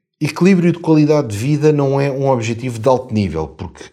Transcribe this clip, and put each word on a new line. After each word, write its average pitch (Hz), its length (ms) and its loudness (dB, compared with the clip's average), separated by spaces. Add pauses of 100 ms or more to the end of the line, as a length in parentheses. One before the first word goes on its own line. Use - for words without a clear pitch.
(200)
equilíbrio 175 520 2
de 156 80 -6
qualidade 151 480 2
de 101 100 -6
vida 147 360 2
não 139 260 0
é 139 100 0
um 135 200 -2
objetivo 117 500 -4
de 107 80 -2
alto 127 260 0
nível, 82 340 -2
porque - 460 -16